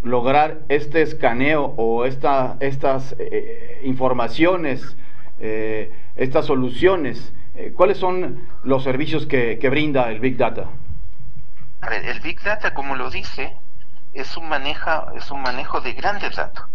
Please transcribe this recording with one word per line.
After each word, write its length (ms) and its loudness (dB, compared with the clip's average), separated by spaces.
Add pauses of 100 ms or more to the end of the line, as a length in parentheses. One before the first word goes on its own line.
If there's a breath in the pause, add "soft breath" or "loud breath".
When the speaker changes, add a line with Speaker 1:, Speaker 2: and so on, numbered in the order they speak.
Speaker 1:
lograr 640 2
este 340 2
escaneo 720 0
o 300 0
esta, 540 0
estas, 580 0
eh, 680 0
informaciones, 1120 0 (420 loud breath)
eh, 540 0 (220 loud breath)
estas 320 0
soluciones? 840 0 (240 loud breath)
Eh, 180 -2
¿cuáles 240 2
son 500 0 (160)
los 200 0
servicios 420 0
que, 320 0
que 120 2
brinda 400 0
el 100 -2
Big 160 0
Data? 300 0 (1120)
Speaker 2:
A 80 0
ver, 180 0
el 140 0
Big 220 0
Data, 320 0
como 220 0
lo 140 -2
dice, 460 0 (560)
es 240 -2
un 120 -2
maneja-, 640 0
es 160 0
un 120 0
manejo 380 0
de 120 0
grandes 440 0
datos. 280 0 (100)